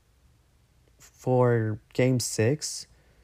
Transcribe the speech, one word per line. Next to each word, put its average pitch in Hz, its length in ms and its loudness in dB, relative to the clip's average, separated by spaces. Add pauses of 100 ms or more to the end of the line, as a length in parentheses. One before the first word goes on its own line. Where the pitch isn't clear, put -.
(1000)
for 120 800 0 (140)
game 127 280 2
six, - 640 -4 (380)